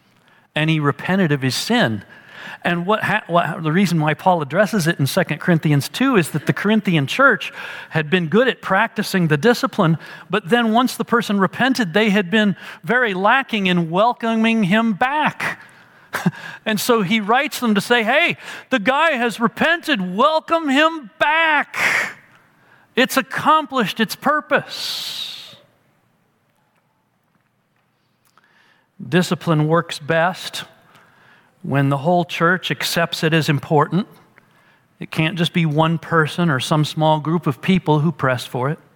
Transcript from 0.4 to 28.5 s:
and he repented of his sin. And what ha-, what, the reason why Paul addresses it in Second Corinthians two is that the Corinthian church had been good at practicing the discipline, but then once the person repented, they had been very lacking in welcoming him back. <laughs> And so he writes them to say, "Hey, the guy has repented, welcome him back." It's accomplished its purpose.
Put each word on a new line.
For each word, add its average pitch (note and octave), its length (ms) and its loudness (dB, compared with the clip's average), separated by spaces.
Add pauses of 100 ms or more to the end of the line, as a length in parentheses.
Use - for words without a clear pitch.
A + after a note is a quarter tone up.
and D#3 120 0
he D#3+ 120 2
repented E3+ 500 0
of C#3+ 100 0
his B2+ 140 0
sin. C#3 500 -2 (600)
And F3 200 -2
what G#3+ 200 -2
ha-, G#3 240 -2
what, E3+ 340 -2
the D#3 80 -2
reason E3+ 300 2
why D3+ 140 0
Paul F3+ 280 0
addresses E3 460 0
it E3+ 100 0
in C#3 80 0
Second D#3 340 -2
Corinthians D3+ 480 2
two C4 280 0
is E3 140 2
that - 160 -6
the D3+ 60 2
Corinthian F#3+ 540 0
church B3+ 460 2 (380)
had D#3 200 -2
been F3 160 2
good A3+ 220 2
at - 120 -2
practicing F#3+ 680 0
the D3+ 80 2
discipline, F#3 600 2 (300)
but F3+ 200 -4
then A3+ 240 2
once A#3 240 0
the A3+ 80 -4
person G#3+ 340 0
repented, G#3+ 540 0
they G#3+ 180 2
had F#3+ 180 0
been G#3 280 2 (260)
very A3+ 320 0
lacking G#3 540 0
in F3 200 2
welcoming A3+ 760 0
him A3 300 2
back. C4 680 -2 (520)
<laughs> - 200 -4 (320)
And G#3+ 160 -2
so A3+ 220 2
he G#3+ 180 0
writes B3 400 0
them A3+ 160 0
to F#3+ 40 0
say, A#3+ 220 2
"Hey, C4 340 0 (340)
the B3+ 100 2
guy C#4+ 320 2
has A#3 260 -2
repented, A#3 800 0
welcome D#4 520 2
him D4+ 420 0 (100)
back." D#4 560 0 (1200)
It's B3+ 200 2
accomplished C4+ 840 0
its A3+ 160 -2
purpose. - 1400 -4 (3500)